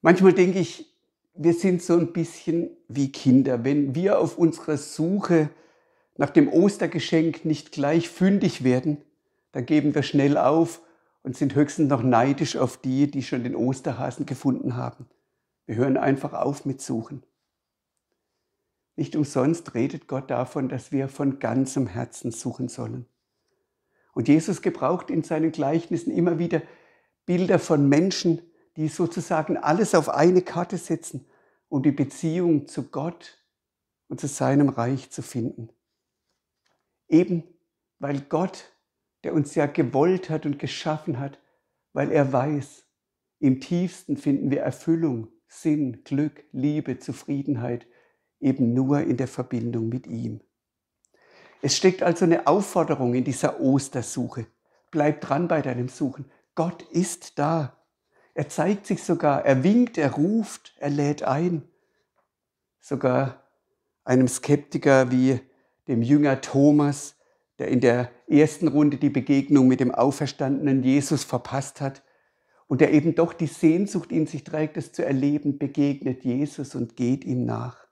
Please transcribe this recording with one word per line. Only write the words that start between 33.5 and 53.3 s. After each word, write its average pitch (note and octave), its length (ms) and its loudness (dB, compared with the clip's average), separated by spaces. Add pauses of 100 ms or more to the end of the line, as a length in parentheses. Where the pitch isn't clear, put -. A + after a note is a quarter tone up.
und C3+ 120 -12
zu D3 80 -6
seinem C#3 400 2
Reich C3 420 -4
zu - 120 -12
finden. A#2 480 -8 (1400)
Eben E3+ 360 2 (540)
weil C#3 220 -6
Gott, E3 500 -6 (540)
der - 80 -6
uns D3 220 -2
ja D3 120 0
gewollt D3+ 600 0
hat D#3 160 -6
und C#3+ 140 -4
geschaffen D3+ 600 -8
hat, C#3 220 -12 (520)
weil D3 200 -4
er C#3 200 2
weiß, C#3 520 -4 (540)
im C3 220 2
Tiefsten F3 560 -4
finden C#3 340 -2
wir C#3+ 100 0
Erfüllung, C#3 680 -2 (200)
Sinn, D3 560 -4
Glück, C#3+ 480 -4
Liebe, D3 460 -2
Zufriedenheit, B2+ 880 -6 (540)
eben C3 340 0
nur C3+ 260 0
in - 160 -2
der B2+ 120 -4
Verbindung A#2 600 -6
mit B2+ 180 -8
ihm. A2+ 340 -10 (1200)
Es C3+ 140 0
steckt F#3 260 2
also E3+ 240 2
eine E3 200 2
Aufforderung D#3 680 0
in B2 100 0
dieser - 360 -4